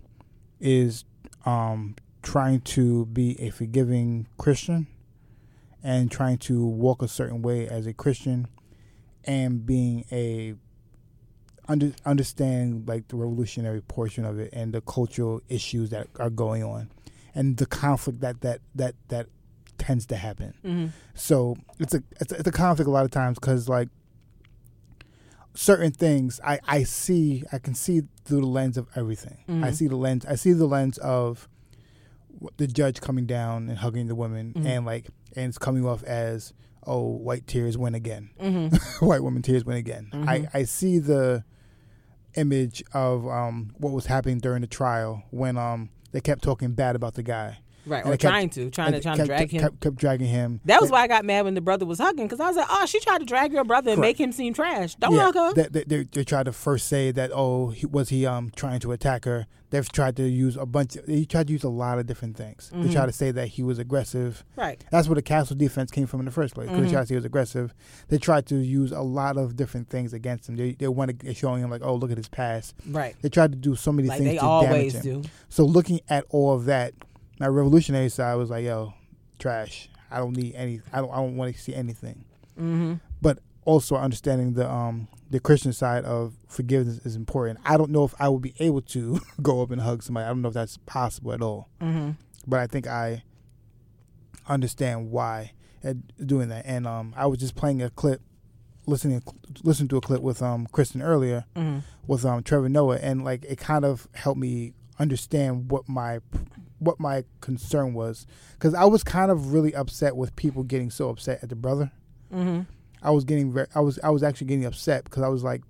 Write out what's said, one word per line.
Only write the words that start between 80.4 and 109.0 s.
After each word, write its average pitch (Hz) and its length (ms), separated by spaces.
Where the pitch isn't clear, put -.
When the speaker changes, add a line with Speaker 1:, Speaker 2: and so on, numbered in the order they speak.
Speaker 1:
any, 123 240
I 135 80
don't, 127 100
I 131 60
don't 131 180
wanna 127 180
see - 220
anything." 117 480
Speaker 2:
Mm-hmm. 165 360
Speaker 1:
But 151 180
also 156 300
understanding 127 580
the, 123 180
um, 117 360
the 131 80
Christian 135 340
side 120 320
of 117 300
forgiveness 123 560
is 117 120
important. 113 500
I 151 120
don't 151 120
know 147 160
if 135 140
I 143 100
would 131 140
be 127 160
able 156 240
to 120 360
<laughs> - 120
go 127 220
up 123 80
and 123 100
hug 117 220
somebody. 117 220
I - 40
don't 123 140
know 120 60
if 110 40
that's 117 320
possible 120 480
at 117 80
all. 104 260
Speaker 2:
Mm-hmm. 160 300
Speaker 1:
But 131 140
I 123 80
think 127 200
I 117 360
understand 123 640
why 113 400
at 131 140
doing 131 240
that. 113 160
And, 123 220
um, 113 280
I 135 120
was 131 120
just 127 160
playing 139 260
a 123 80
clip, 135 320
listening, 135 360
listening 151 260
to 135 80
a 127 40
clip 131 200
with, 131 200
um, 120 300
Kristen 131 300
earlier 131 440
Speaker 2:
Mm-hmm. 156 240
Speaker 1:
with, 135 180
um, 120 180
Trevor 139 260
Noah, 139 280
and, 131 260
like, 131 220
it 139 120
kind 147 280
of 135 280
helped 135 260
me 123 340
understand 135 720
what 135 180
my, 120 300
what 160 200
my 139 240
concern 131 520
was, 113 320
'cause 160 140
I 180 120
was 208 180